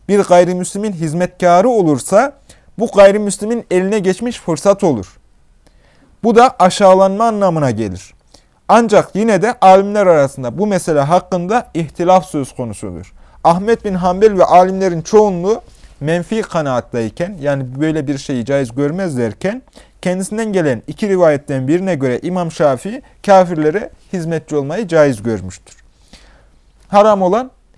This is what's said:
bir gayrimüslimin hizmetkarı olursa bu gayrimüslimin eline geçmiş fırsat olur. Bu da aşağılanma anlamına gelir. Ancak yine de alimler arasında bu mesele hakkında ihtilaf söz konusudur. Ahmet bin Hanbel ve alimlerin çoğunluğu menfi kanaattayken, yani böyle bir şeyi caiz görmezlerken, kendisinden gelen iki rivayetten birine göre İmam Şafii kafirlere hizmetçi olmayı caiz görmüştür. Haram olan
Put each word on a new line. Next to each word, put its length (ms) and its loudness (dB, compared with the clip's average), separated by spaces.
bir 100 2
gayrimüslimin 720 0
hizmetkarı 760 0
olursa 640 0
bu 80 -2
gayrimüslimin 840 -2
eline 280 -2
geçmiş 400 -6
fırsat 440 -2
olur. 360 -4
Bu 120 2
da 240 4
aşağılanma 680 4
anlamına 440 0
gelir. 420 -6
Ancak 440 2
yine 260 0
de 200 -2
alimler 460 4
arasında 500 0
bu 100 -2
mesele 320 0
hakkında 720 -2
ihtilaf 520 0
söz 300 -8
konusudur. 580 -12
Ahmet 420 0
bin 80 -4
Hanbel 440 2
ve 80 6
alimlerin 560 2
çoğunluğu 600 0
menfi 420 -4
kanaattayken, 1000 -4
yani 400 -4
böyle 260 -2
bir 100 -4
şeyi 280 -6
caiz 300 -2
görmezlerken, 840 -4
kendisinden 520 -4
gelen 340 -2
iki 220 -6
rivayetten 580 0
birine 280 -2
göre 280 -2
İmam 280 -6
Şafii 500 -2
kafirlere 640 2
hizmetçi 420 -6
olmayı 320 -4
caiz 360 2
görmüştür. 520 -8
Haram 340 4
olan 300 -2